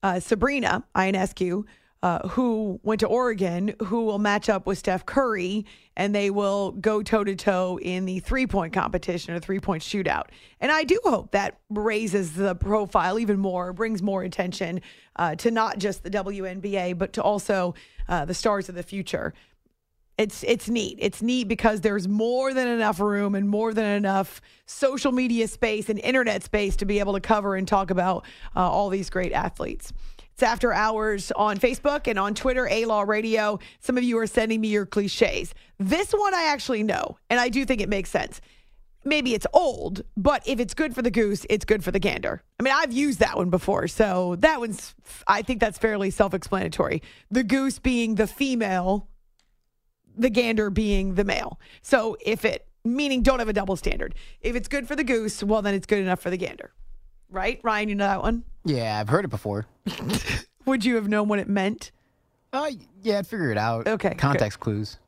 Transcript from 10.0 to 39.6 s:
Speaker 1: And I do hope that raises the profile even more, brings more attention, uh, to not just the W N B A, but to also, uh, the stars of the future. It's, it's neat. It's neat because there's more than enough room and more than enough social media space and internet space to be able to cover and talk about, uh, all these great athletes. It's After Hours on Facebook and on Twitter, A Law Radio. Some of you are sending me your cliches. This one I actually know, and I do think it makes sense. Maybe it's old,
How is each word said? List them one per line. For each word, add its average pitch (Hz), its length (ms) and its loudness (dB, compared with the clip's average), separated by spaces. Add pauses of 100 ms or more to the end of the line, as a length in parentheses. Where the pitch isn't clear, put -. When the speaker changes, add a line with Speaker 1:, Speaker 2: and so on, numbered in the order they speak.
Speaker 1:
And 262 100 0
I 311 140 2
do 370 200 2
hope 285 280 0
that 196 260 0 (120)
raises 208 640 -2
the 190 200 0
profile 196 640 2
even 208 200 2
more, 180 340 -2
brings 208 300 -2
more 196 200 0
attention, 180 600 -4 (340)
uh, 165 200 0
to 233 140 2
not 220 280 0
just 196 260 -4
the 180 60 -8
W 196 340 -4
N 190 160 -10
B 196 160 -4
A, 180 160 0
but 180 220 -4
to - 80 -2
also, 190 520 0 (340)
uh, 165 180 0
the 175 80 -4
stars 202 340 0
of 180 60 -14
the 170 100 -10
future. - 480 -6 (840)
It's, 214 260 -2
it's - 240 0
neat. 220 320 -2
It's - 220 -2
neat 240 260 0
because 220 320 2
there's 202 260 0
more 240 480 0
than 254 140 2
enough 220 320 2
room 202 340 2
and 202 140 0
more 214 260 0
than 220 120 2
enough 196 540 0 (260)
social 269 460 0
media 233 360 2
space 214 400 -2
and 214 100 0
internet 233 440 2
space 202 340 0
to - 80 0
be 202 160 2
able 202 140 0
to 196 60 0
cover 202 360 -2
and 190 100 -2
talk 196 240 2
about, 180 340 0 (300)
uh, - 60 0
all 185 300 2
these 190 200 -4
great 185 220 -2
athletes. - 600 -4 (400)
It's - 100 0
After 233 280 2
Hours 214 640 0
on 208 240 2
Facebook 285 500 2
and 220 120 0
on 202 160 0
Twitter, 254 340 0
A 226 160 2
Law 214 180 2
Radio. 214 560 0 (220)
Some 247 160 0
of 247 80 2
you 233 140 2
are 226 80 0
sending 220 340 0
me 220 80 0
your 208 160 2
cliches. - 720 0 (240)
This 285 340 0
one 403 220 2
I 330 140 2
actually 262 340 0
know, - 340 -2 (140)
and 240 100 4
I 247 80 2
do 262 160 0
think 254 160 2
it 190 80 -2
makes 196 220 -2
sense. - 320 -4 (600)
Maybe 269 300 0
it's 214 220 -2
old, 240 480 2 (120)